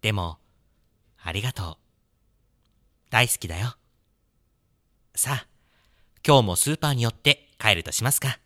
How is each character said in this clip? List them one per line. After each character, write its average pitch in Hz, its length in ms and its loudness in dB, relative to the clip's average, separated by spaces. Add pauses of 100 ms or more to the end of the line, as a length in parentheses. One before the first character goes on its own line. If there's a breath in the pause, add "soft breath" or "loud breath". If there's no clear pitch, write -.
で 107 100 0
も、 87 260 -4 (800)
あ 85 120 -8
り 101 100 -4
が 123 100 -4
と 87 200 -8
う。 - 40 -18 (1300)
大 120 180 2
好 - 100 -4
き - 100 -10
だ 82 100 -6
よ。 120 180 -4 (1400)
さ - 180 -2
あ、 127 140 -6 (800)
今 139 160 8
日 - 20 -
も 90 120 -2
ス - 160 0
ー - 60 -4
パ 147 100 -2
ー 143 40 0
に 123 100 0
寄 117 60 2
っ 113 40 -4
て - 360 0 (100)
帰 107 160 4
る 82 80 -4
と - 80 -10
し - 140 -4
ま 135 80 2
す - 80 0
か。 - 260 -4